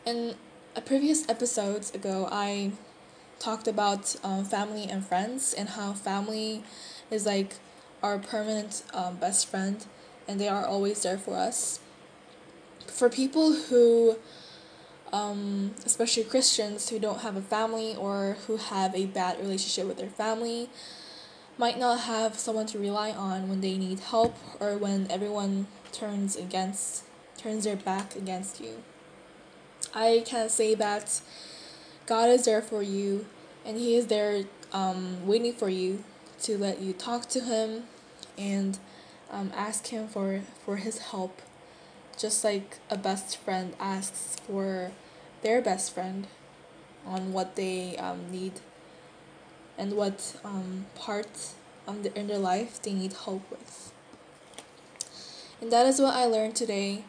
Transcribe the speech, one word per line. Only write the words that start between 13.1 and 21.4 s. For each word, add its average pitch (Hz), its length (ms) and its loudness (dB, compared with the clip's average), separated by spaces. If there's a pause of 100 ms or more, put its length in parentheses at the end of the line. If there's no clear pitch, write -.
who, 233 640 8 (960)
um, 202 640 0 (100)
especially 233 380 2
Christians 214 680 2
who 220 100 -4
don't 202 200 -2
have 214 160 -4
a 196 60 -4
family 220 540 -2
or 196 400 -2 (100)
who 220 120 0
have 190 360 0
a 190 120 0
bad 185 340 -2
relationship 190 480 -2
with 180 80 -4
their 196 140 -6
family, 233 600 -2 (880)